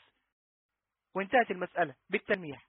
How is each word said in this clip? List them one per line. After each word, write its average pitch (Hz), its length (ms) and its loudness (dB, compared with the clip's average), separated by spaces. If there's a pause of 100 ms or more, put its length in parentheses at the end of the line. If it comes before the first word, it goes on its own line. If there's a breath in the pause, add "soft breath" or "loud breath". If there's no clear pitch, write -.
(1160)
وانتهت 202 360 2
المسألة 175 440 -2 (140)
بالتلميح. 180 600 -2